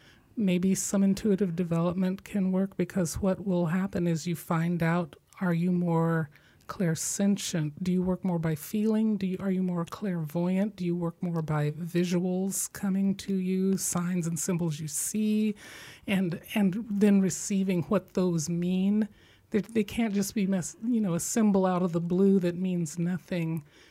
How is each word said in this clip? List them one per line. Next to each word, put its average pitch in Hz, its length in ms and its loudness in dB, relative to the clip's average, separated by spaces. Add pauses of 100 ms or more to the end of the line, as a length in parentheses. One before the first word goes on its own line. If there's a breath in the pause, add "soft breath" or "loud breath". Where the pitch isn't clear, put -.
(400 loud breath)
maybe 190 360 2
some 196 280 0
intuitive 196 540 2
development 180 680 0
can 185 280 0
work, 190 240 0
because 175 440 -2
what 190 260 0
will 175 200 2
happen 180 400 -2
is 165 200 0
you 170 100 -2
find 170 460 -2
out, 165 340 0 (240)
are 175 140 2
you 175 180 2
more 165 580 0 (380 soft breath)
clairsentient? 180 1040 -2 (100)
Do 180 100 0
you 180 100 2
work 180 220 -2
more 180 140 0
by 160 160 0
feeling? 214 640 0
Do 196 100 -2
you, 185 140 -2
are 196 100 -2
you 185 120 0
more 175 240 0
clairvoyant? 180 880 -2
Do 180 80 -6
you 175 120 0
work 170 260 -4
more 165 200 -2
by 151 300 0
visuals 180 1000 -2
coming 196 440 0
to 196 180 -4
you, 190 440 2
signs 175 480 -2
and 165 120 -2
symbols 170 420 -2
you 156 80 -6
see, 214 680 0 (520 loud breath)
and, 185 340 0 (140)
and 202 360 2
then 202 300 6
receiving 190 640 0
what 190 300 -2
those 170 340 0
mean? 185 600 0 (420 soft breath)
They, 208 100 2
they 226 240 -2
can't 226 300 -2
just 202 200 -2
be 202 120 2
mes-, 185 300 -2 (100)
you 233 140 2
know, 185 140 0
a 170 60 0
symbol 202 460 2
out 180 160 2
of 180 100 0
the 175 100 0
blue 190 380 4
that 175 160 -2
means 175 420 -2
nothing. 170 680 -2 (260 soft breath)